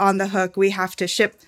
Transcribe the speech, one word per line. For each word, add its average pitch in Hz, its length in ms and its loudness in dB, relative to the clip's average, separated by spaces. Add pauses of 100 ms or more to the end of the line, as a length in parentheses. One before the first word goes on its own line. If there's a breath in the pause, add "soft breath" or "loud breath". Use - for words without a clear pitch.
on 196 160 4
the 196 120 -2
hook. 185 280 -2
We 196 140 4
have 185 260 -4
to 185 100 -4
ship 208 300 -2 (120)